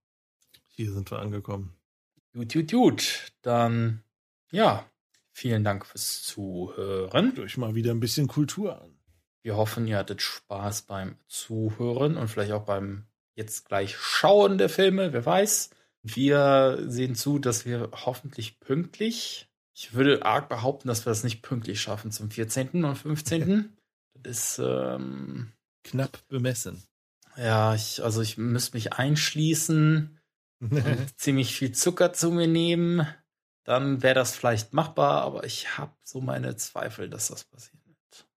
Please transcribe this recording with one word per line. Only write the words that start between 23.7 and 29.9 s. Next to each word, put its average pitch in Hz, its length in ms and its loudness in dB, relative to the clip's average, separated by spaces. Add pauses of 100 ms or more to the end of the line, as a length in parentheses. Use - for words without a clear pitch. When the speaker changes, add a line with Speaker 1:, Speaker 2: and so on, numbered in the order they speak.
Speaker 1:
<laughs> - 40 -20 (360)
Speaker 2:
Das 120 160 -10 (180)
ist, - 80 -8
ähm, 65 880 -6 (300)
Speaker 1:
knapp - 460 -6
bemessen. 120 540 -6 (540)
Speaker 2:
Ja, 110 380 2
ich, - 280 -4
also 113 200 0
ich 110 160 -6
müsste 120 380 -2
mich 113 180 -6
einschließen 156 1200 2 (220)